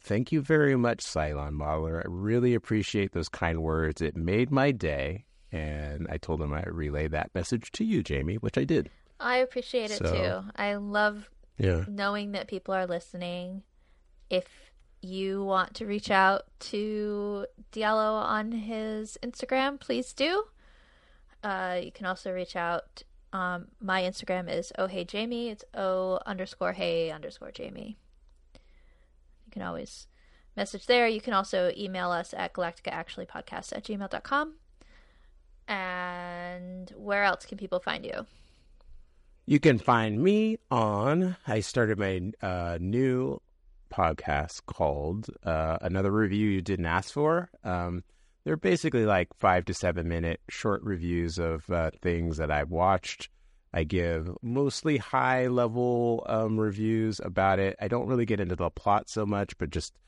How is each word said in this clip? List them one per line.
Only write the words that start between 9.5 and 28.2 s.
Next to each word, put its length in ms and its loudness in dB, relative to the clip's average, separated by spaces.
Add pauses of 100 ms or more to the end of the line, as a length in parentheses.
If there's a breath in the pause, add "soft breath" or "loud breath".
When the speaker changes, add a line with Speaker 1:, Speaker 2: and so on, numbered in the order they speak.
Speaker 2:
it, 60 -4
Speaker 1:
So 140 2
Speaker 2:
too. 440 0
I 180 0
love 560 0 (260)
Speaker 1:
Yeah. 300 2
Speaker 2:
knowing 460 -2
that 160 -6
people 260 -4
are 120 2
listening. 760 -6 (680)
If 440 -2 (300)
you 420 -4
want 300 2
to 120 -8
reach 240 -2
out 360 6 (280)
to 720 -4 (240)
Diallo 540 2
on 260 0
his 720 -6
Instagram, 560 -2
please 340 -2
do. 340 0 (960 soft breath)
Uh, 400 -2
you 100 -12
can 140 -10
also 260 -4
reach 240 -6
out. 460 -4 (320)
Um, 320 -4 (120)
my 240 0
Instagram 460 -4
is 300 -4
Oh 80 0
Hey 180 -6
Jamie. 460 -6
It's 140 -14 (100)
O 500 0
underscore 480 -4
hey 380 -2
underscore 400 -12
Jamie. 480 -12 (1500 soft breath)